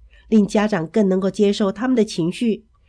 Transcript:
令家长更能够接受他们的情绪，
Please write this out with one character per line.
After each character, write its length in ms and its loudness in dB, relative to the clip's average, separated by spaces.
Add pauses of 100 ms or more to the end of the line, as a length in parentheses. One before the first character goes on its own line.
(280)
令 180 4
家 220 0
长 180 -2
更 220 0
能 100 0
够 100 -2
接 240 0
受 200 -2
他 160 -6
们 80 0
的 80 4
情 260 -4
绪， 360 -4 (220)